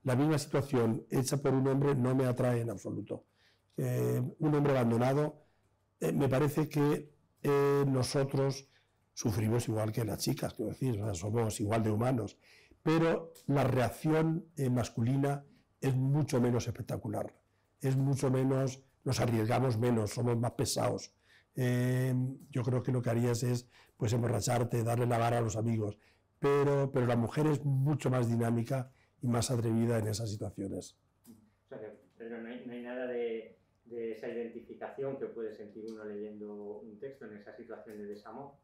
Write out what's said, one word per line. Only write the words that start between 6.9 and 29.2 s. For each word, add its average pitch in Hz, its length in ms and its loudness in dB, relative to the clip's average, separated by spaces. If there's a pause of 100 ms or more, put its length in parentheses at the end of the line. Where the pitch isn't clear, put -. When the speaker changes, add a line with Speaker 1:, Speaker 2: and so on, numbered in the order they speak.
Speaker 1:
eh, 143 440 4
nosotros 135 800 0 (460)
sufrimos 110 560 0
igual 110 220 -2
que 117 120 -4
las 104 200 -4
chicas, 131 320 -4
quiero 107 160 -6
decir, 120 280 -2
o 104 60 -4
sea, 107 80 -2
somos 107 480 -2
igual 110 220 2
de 107 80 2
humanos, 110 480 0 (420)
pero 160 500 2 (140)
la 139 180 2
reacción, 156 920 2
eh, 131 160 0
masculina 135 760 0 (340)
es 135 160 0
mucho 135 460 2
menos 120 240 2
espectacular, - 680 -6 (480)
es 135 160 0
mucho 135 360 2
menos, 131 500 0 (220)
nos 127 160 -2
arriesgamos 117 580 2
menos, 113 360 2
somos 120 220 2
más 117 180 0
pesados. - 600 -2 (420)
Eh, 127 600 2 (340)
yo 127 140 -2
creo 123 180 2
que 139 100 -2
lo 123 120 2
que 120 80 0
harías 117 320 2
es, 123 260 -2 (280)
pues, 110 160 0
emborracharte, 117 680 2
darle 120 220 2
la 120 140 2
vara 120 180 4
a 117 40 2
los 110 160 0
amigos, 110 420 0 (420)
pero, 143 480 4
pero 131 160 2
la 120 120 4
mujer 147 300 2
es 147 180 2
mucho 135 440 2
más 123 200 2
dinámica 117 640 0 (280)